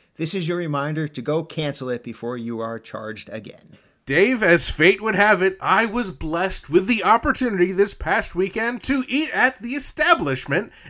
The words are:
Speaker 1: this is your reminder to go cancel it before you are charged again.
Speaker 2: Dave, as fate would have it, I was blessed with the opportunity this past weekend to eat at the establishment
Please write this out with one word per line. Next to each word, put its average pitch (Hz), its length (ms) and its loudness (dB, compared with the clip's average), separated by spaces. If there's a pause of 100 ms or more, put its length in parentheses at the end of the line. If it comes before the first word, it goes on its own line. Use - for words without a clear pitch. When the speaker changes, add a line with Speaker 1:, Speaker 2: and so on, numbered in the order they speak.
(140)
Speaker 1:
this 160 220 -4
is 175 100 -2
your 175 120 -2
reminder 151 500 -2
to 131 120 -10
go 147 220 -2
cancel 143 480 -6
it 120 140 -4
before 120 340 -8
you 117 220 -6
are 113 180 -6
charged 110 520 -12
again. - 460 -16 (300)
Speaker 2:
Dave, 214 360 2
as 170 260 4
fate 196 320 4
would 214 140 -2
have 202 260 4
it, 190 200 0
I 190 260 2
was 214 240 -4
blessed 170 580 -4
with 175 200 4
the 220 160 0
opportunity 220 680 2
this 196 240 0
past 196 400 -2
weekend 220 500 -2
to 262 220 0
eat 277 260 -2
at 226 280 0
the 233 140 -8
establishment 175 960 0 (180)